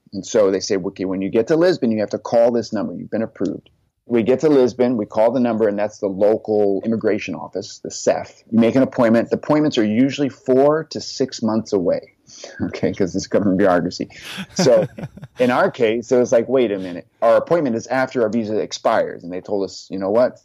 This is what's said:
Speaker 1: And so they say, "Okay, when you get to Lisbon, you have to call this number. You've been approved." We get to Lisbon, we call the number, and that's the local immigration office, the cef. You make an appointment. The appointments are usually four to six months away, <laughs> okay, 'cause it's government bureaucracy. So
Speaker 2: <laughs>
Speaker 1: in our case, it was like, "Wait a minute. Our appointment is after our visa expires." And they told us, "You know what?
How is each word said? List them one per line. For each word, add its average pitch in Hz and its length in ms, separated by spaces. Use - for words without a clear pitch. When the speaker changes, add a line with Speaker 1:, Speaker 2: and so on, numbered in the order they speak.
Speaker 1:
And 95 140
so 104 240
they 95 100
say, 101 160
"Okay, 95 280
when 92 180
you 95 80
get 113 180
to 160 80
Lisbon, 165 340
you 110 100
have 101 100
to - 80
call 117 340
this 117 200
number. 101 220
You've 95 160
been 110 120
approved." - 480
We 117 200
get 127 160
to 156 80
Lisbon, 123 480
we 107 100
call 113 240
the 131 100
number, 113 280
and 101 100
that's 104 200
the 104 100
local 101 760
immigration 104 520
office, - 420
the - 100
cef. - 600
You 113 80
make 117 160
an 135 80
appointment. 117 480
The 113 60
appointments 151 420
are 110 60
usually 131 440
four 143 640
to 107 100
six - 400
months 110 320
away, 87 400
<laughs> - 260
okay, 87 300
'cause 95 240
it's 95 120
government 95 300
bureaucracy. 90 500
So 147 320
Speaker 2:
<laughs> - 260
Speaker 1:
in 123 120
our 160 200
case, 117 420
it 127 60
was 120 120
like, 117 180
"Wait 120 240
a 101 60
minute. 90 280
Our 113 140
appointment 143 400
is 110 100
after 131 360
our 107 60
visa 107 300
expires." 82 640
And 85 80
they 90 80
told 98 240
us, - 260
"You 95 80
know 98 120
what? 117 340